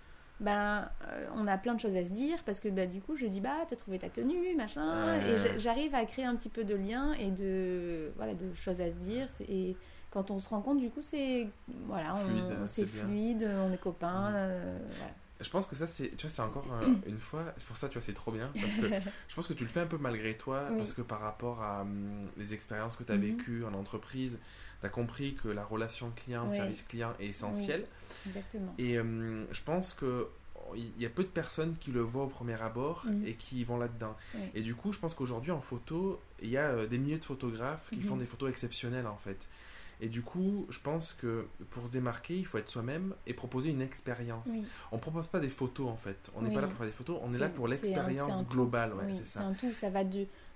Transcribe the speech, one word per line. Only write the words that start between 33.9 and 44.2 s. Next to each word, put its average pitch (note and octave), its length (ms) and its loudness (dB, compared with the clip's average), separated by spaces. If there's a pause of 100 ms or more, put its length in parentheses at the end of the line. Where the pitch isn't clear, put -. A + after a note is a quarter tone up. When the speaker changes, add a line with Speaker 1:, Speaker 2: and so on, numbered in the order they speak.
Speaker 1:
Oui. - 60 -4 (140)
Speaker 2:
Et A2 80 0
du A2+ 120 0
coup, G3+ 180 -2
je G3 60 -4
pense - 160 -2
qu'aujourd'hui, B2+ 380 -2
en D3+ 80 0
photo, E3 580 -2 (240)
il A2+ 60 -4
y B2 80 2
a, C#3+ 140 4
euh, A2+ 160 4
des A#2+ 120 0
milliers C#3+ 200 2
de - 60 -6
photographes B2+ 680 -2
qui A3+ 60 -4
Speaker 1:
Mhm. F3+ 80 -2
Speaker 2:
font G3+ 120 2
des B2+ 100 0
photos C3+ 220 -2
exceptionnelles, B2 580 -2
en G#2 120 -4
fait. G2 180 -4 (600)
Et A2+ 100 -2
du A#2 140 -2
coup, F#3+ 460 2
je B2 120 -8
pense D#3+ 340 -2
que A2+ 320 0 (240)
pour A#2+ 160 -6
se A#2+ 60 -6
démarquer, B2+ 440 0
il F#3 80 0
faut A#2 140 -2
être G#2+ 100 -2
soi-même D3 460 -2 (140)
et A#2+ 40 -2
proposer C3 380 0
une C3+ 100 2
expérience. A#2+ 680 -2